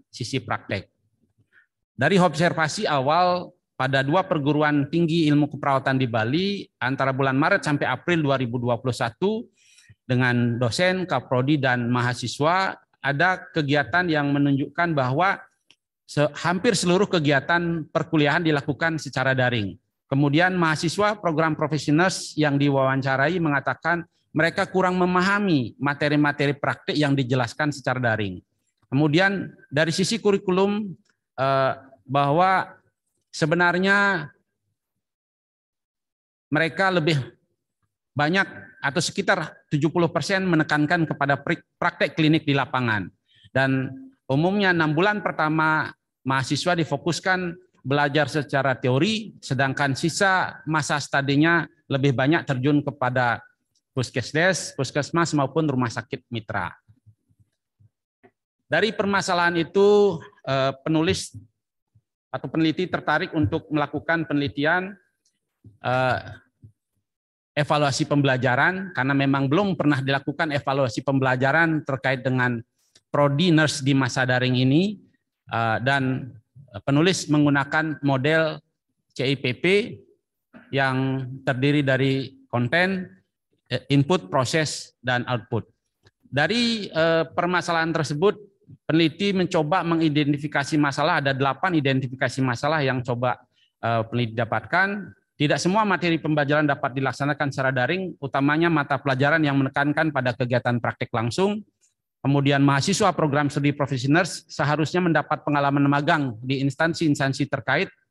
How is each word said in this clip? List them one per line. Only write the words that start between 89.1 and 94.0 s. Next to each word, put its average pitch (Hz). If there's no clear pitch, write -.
mencoba 180
mengidentifikasi 151
masalah, 147
ada 139
delapan 139
identifikasi 131
masalah 135
yang 127
coba, 123
eh, 113